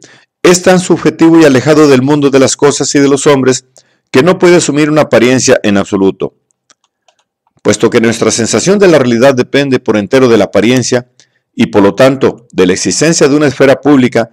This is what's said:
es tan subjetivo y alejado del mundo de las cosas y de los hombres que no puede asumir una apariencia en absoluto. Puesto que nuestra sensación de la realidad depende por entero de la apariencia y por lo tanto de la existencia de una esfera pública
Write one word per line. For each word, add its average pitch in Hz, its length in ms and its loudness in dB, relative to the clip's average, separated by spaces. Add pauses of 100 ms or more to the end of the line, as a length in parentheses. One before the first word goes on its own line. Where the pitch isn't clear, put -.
(420)
es 180 200 2
tan 185 160 2
subjetivo 165 600 0
y 160 40 4
alejado 147 440 2
del 131 140 2
mundo 143 260 0
de 135 100 0
las 131 160 0
cosas 143 400 -2
y 151 40 0
de 143 100 2
los 139 180 -2
hombres 127 380 0 (460)
que 131 120 0
no 185 160 0
puede 180 180 2
asumir 151 340 -2
una 151 120 0
apariencia 123 600 0
en 101 160 -2
absoluto. 98 560 -4 (1300)
Puesto 107 260 0
que 117 120 0
nuestra 113 300 -2
sensación 117 480 -2
de 196 100 2
la 160 100 4
realidad 123 360 0
depende 127 460 -2
por 107 160 -4
entero 123 320 0
de 113 80 2
la 101 80 2
apariencia 123 640 -2 (460)
y 113 140 -2
por 101 140 0
lo 98 120 0
tanto 131 580 -2
de 92 140 0
la 90 80 0
existencia 147 520 -2
de 135 80 0
una 151 120 0
esfera 135 340 0
pública 127 520 0